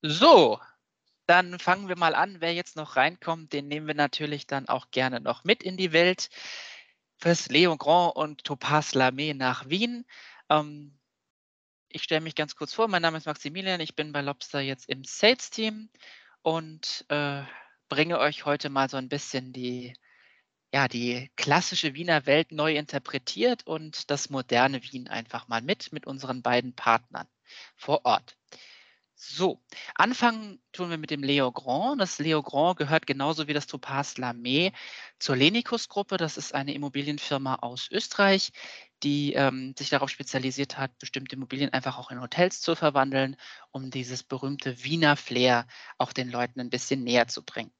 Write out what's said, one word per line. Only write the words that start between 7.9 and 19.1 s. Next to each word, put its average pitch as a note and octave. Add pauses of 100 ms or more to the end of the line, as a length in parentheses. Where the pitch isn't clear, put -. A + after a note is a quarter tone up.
und D3+
Topaz D3
Lamé C3+
nach B2+
Wien. A#3+ (420)
Ähm, D3 (920)
ich -
stelle D#3+
mich D#3+
ganz D3+
kurz D3+
vor. A3+
Mein F3+
Name D#3+
ist D#3
Maximilian. F3
Ich D#3
bin D3+
bei C#3+
Lobster C#3+
jetzt C3+
im C3+
Sales-Team A3 (520)
und, D#3+
äh, C#3+ (460)
bringe E3+
euch D3
heute D3
mal C3+
so C#3
ein C3
bisschen C3